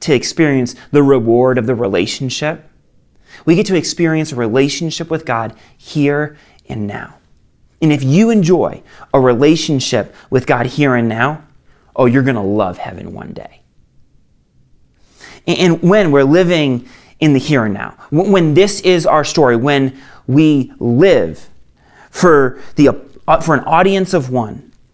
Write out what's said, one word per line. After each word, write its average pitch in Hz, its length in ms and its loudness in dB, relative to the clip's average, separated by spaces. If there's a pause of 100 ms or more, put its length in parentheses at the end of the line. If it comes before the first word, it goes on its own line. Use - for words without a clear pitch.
to 156 140 0
experience 131 600 -2 (160)
the 147 100 4
reward 127 560 2
of 110 80 -2
the 127 80 -2
relationship. 120 960 -6 (760)
We 165 120 2
get 202 100 0
to 190 100 -2
experience 160 540 -2
a 135 60 -10
relationship 139 760 -2
with 160 160 -6
God 113 300 -6 (200)
here 147 600 -4 (320)
and 107 180 -8
now. - 300 -14 (640)
And 156 100 4
if 135 120 -2
you 185 260 2
enjoy 170 500 0 (320)
a 139 60 2
relationship 131 960 0 (160)
with 127 160 0
God 123 200 0
here 139 280 0
and 117 140 0
now, 127 340 -4 (540)
oh, 131 100 2
you're 127 160 2
gonna 123 220 -2
love 98 340 -2
heaven - 340 -14
one - 200 -16
day. - 300 -20 (1800)
And, 165 120 -2
and 170 240 2
when 185 280 2
we're 139 140 4
living 151 640 0 (320)
in 156 120 4
the 135 60 4
here 131 260 0
and 104 100 -4
now, - 220 -12 (140)
w-, 185 200 0
when 165 240 2
this 196 260 2
is 180 260 0
our 151 180 2
story, 123 320 2
when 135 400 -2 (300)
we 143 520 2
live 120 720 0 (640)
for 143 500 2 (160)
the, 143 120 4 (400)
uh, 165 120 2
for 160 140 -2
an 127 60 0
audience 190 540 0
of 135 160 -2
one, 117 420 -6 (220)